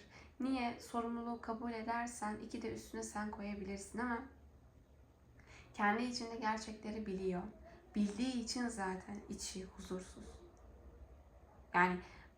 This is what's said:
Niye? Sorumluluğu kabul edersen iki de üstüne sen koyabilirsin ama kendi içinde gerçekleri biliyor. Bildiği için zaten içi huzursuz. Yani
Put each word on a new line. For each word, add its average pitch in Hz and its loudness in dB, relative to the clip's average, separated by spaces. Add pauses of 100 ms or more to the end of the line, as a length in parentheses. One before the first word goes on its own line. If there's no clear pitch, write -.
(400)
Niye? 247 2
Sorumluluğu 233 0
kabul 233 0
edersen 233 0 (100)
iki 226 -4
de 220 0
üstüne 220 -4
sen 214 0
koyabilirsin 202 -2
ama 240 2 (1600)
kendi 214 6
içinde 233 -2
gerçekleri 220 0
biliyor. 185 2 (520)
Bildiği 226 4
için 240 2
zaten 196 0 (120)
içi - -4
huzursuz. 185 -6 (1500)
Yani 180 10 (400)